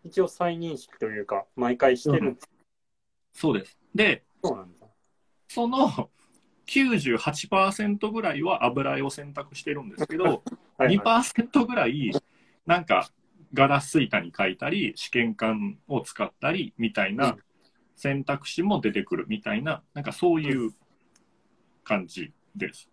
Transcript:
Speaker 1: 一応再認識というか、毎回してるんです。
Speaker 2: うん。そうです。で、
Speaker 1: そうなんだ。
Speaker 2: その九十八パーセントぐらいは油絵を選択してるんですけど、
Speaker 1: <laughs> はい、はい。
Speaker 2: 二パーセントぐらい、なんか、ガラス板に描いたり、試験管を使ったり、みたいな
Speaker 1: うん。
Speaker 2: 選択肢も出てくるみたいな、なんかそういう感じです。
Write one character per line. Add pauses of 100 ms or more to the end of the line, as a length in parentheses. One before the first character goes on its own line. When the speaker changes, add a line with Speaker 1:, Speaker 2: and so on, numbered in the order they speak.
Speaker 1:
一
応
再
認
識
と
い
う
か、 (100)
毎
回
し
て
る
ん
で
す。
Speaker 2:
う
ん。 (720)
そ
う
で
す。 (160)
で、 (200)
Speaker 1:
そ
う
な
ん
だ。 (600)
Speaker 2:
そ
の (560)
九
十
八
パ
ー
セ
ン
ト
ぐ
ら
い
は
油
絵
を
選
択
し
て
る
ん
で
す
け
ど、
Speaker 1:
<laughs>
は
い、
は
い。
Speaker 2:
二
パ
ー
セ
ン
ト
ぐ
ら
い、 (540)
な
ん
か、 (440)
ガ
ラ
ス
板
に
描
い
た
り、
試
験
管
を
使
っ
た
り、
み
た
い
な
Speaker 1:
う
ん。 (520)
Speaker 2:
選
択
肢
も
出
て
く
る
み
た
い
な、 (100)
な
ん
か
そ
う
い
う (1120)
感
じ (240)
で
す。